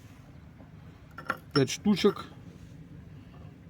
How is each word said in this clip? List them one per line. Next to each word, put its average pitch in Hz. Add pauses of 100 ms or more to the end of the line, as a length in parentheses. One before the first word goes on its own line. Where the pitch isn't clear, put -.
(1500)
П'ять 135
штучок. - (1400)